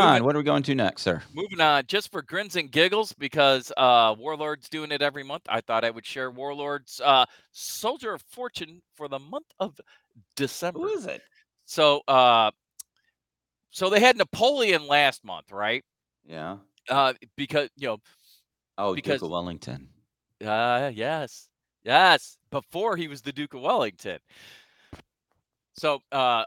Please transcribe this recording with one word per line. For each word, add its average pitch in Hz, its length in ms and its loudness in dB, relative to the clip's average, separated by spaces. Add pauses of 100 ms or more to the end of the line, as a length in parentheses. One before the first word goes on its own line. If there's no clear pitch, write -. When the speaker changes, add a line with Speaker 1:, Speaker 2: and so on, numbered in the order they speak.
Speaker 1:
on. 131 200 4
What 143 120 0
are - 20 -2
we 147 60 -4
going 143 200 0
to 139 100 -2
next, 113 280 -2
sir? 90 200 -2 (100)
Speaker 2:
Moving 185 280 -8
on, 147 260 4
just 202 260 -4
for 180 100 -10
grins 180 340 -8
and 151 140 -4
giggles, 185 420 0
because, 139 640 0
uh, 120 420 6
Warlord's 151 500 -8
doing 156 240 -10
it 143 100 -4
every 143 200 -4
month, 143 260 -12
I 113 120 -2
thought 113 240 -2
I 117 60 0
would 113 140 -10
share 131 260 -10
Warlord's, 143 720 -10
uh, 131 240 6 (280)
Soldier 247 600 -8
of 160 100 -12
Fortune 180 600 -14 (120)
for 147 140 -12
the 139 120 -10
month 196 260 -14 (140)
of 185 200 -8 (560)
December. 170 440 -6
Speaker 1:
Who 359 80 -4
is 370 180 -6
it? - 160 -10 (420)
Speaker 2:
So, 147 440 2
uh, 120 420 6 (1200)
so 185 180 -2
they 202 120 4
had 247 160 6
Napoleon 214 720 0
last 143 380 2
month, 90 280 -14
right? 107 320 -4 (420)
Speaker 1:
Yeah. 80 320 -10 (300)
Speaker 2:
Uh, 131 260 2 (220)
because, 139 400 -4
you 139 120 -10
know, 107 100 -6 (800)
Speaker 1:
Oh, 98 160 -2
Duke 139 100 -8
Speaker 2:
because 143 180 -2
Speaker 1:
of 82 80 -6
Wellington. 80 580 -8 (560)
Speaker 2:
Uh, 120 480 -2
yes. 131 560 -8 (360)
Yes. 160 520 4 (140)
Before 180 460 -4
he 170 100 -6
was 143 160 -16
the 143 100 -10
Duke 143 220 -10
of 131 60 -14
Wellington. 110 580 -4 (1600)
So, 147 260 -2 (100)
uh, 123 360 2